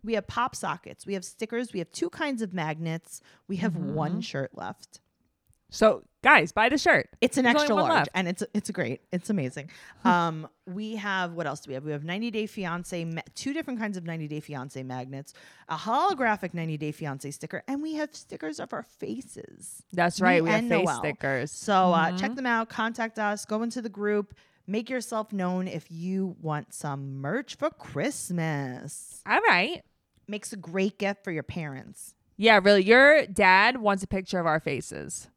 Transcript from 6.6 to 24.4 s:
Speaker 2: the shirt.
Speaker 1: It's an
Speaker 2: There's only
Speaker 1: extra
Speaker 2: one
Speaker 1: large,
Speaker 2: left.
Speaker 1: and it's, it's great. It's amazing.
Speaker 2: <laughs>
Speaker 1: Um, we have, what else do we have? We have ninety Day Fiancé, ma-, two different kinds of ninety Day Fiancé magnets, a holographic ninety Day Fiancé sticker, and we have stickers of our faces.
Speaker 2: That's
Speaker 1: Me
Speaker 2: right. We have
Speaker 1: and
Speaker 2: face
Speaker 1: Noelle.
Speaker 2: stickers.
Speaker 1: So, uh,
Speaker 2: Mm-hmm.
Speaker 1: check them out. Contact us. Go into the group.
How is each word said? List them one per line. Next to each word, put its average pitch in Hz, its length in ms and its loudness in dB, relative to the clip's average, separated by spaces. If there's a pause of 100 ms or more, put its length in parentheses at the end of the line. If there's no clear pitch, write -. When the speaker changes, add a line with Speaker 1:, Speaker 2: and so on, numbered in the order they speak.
Speaker 2:
the 285 80 2
shirt. 285 320 4 (100)
Speaker 1:
It's 247 180 2
an 262 60 4
Speaker 2:
There's 240 120 6
only 196 80 4
Speaker 1:
extra - 120 2
Speaker 2:
one 202 140 4
Speaker 1:
large, - 100 4
Speaker 2:
left. 151 140 2
Speaker 1:
and 185 160 0
it's, 180 120 -4 (120)
it's 208 180 -2
great. 175 300 -4 (100)
It's 175 180 -6
amazing. 147 460 -2
Speaker 2:
<laughs> - 300 -12
Speaker 1:
Um, 170 420 2 (180)
we 214 300 -8
have, 190 380 -2
what 165 140 -6
else 156 120 -4
do - 100 -18
we 135 40 -8
have? 131 100 -8
We 151 80 -6
have 147 140 -6
ninety 208 260 -4
Day 214 140 -4
Fiancé, 175 680 -6
ma-, 165 80 -6 (140)
two - 160 -6
different 285 300 -6
kinds 208 160 -6
of 170 80 -10
ninety 160 240 -6
Day 151 100 -6
Fiancé 135 460 -10
magnets, 131 480 -10 (340)
a 160 80 -6
holographic 233 800 0
ninety 160 240 -4
Day 151 160 -4
Fiancé 143 400 -8
sticker, - 340 -10
and 277 140 -4
we 311 140 -6
have 302 200 -6
stickers - 460 -10
of - 100 -10
our - 120 -8
faces. - 1080 -12
Speaker 2:
That's 175 300 2
Speaker 1:
Me 185 40 4
Speaker 2:
right. 175 180 6
We 165 80 2
have - 80 4
Speaker 1:
and 240 100 -2
Speaker 2:
face 170 160 4
Speaker 1:
Noelle. 143 140 2
Speaker 2:
stickers. 139 520 -2
Speaker 1:
So, - 220 -2 (200)
uh, 160 140 4
Speaker 2:
Mm-hmm. 180 100 -2
Speaker 1:
check 233 180 -2
them 254 100 -6
out. 226 240 0
Contact 226 500 -4
us. 208 240 -2
Go 214 200 -4
into 240 180 -4
the 220 80 -6
group. 208 440 -2 (340)